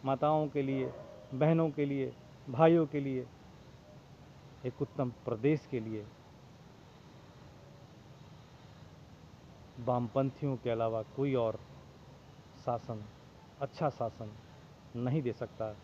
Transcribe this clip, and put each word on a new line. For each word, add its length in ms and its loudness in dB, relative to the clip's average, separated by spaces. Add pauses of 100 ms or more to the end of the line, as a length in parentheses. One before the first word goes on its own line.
माताओं 420 4
के 140 2
लिए, 300 2 (420)
बहनों 360 6
के 160 0
लिए, 260 0 (360)
भाइयों 380 10
के 140 0
लिए, 260 0 (1400)
एक 160 -4
उत्तम 300 0 (140)
प्रदेश 460 2
के 80 0
लिए 260 -6 (3750)
वामपंथियों 760 0
के 120 -2
अलावा 320 2 (140)
कोई 200 2
और 240 2 (1000)
शासन, 460 -4 (580)
अच्छा 280 0
शासन 420 -4 (640)
नहीं 260 2
दे 120 0
सकता। 500 -6